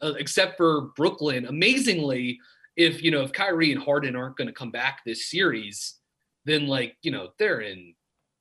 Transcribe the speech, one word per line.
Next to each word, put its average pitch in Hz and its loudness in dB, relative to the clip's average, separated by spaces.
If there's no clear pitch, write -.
uh, 151 -2
except 185 0
for 151 4
Brooklyn. 147 0
Amazingly, 151 0
if, 165 4
you 160 2
know, 143 2
if 131 -4
Kyrie 165 2
and 135 -2
Harden 139 0
aren't 131 -8
gonna 120 -6
come 117 -10
back 127 -4
this 113 -6
series, 113 -2
then, 147 0
like, 127 -2
you 156 -2
know, 95 -8
they're 180 0
in, 92 -12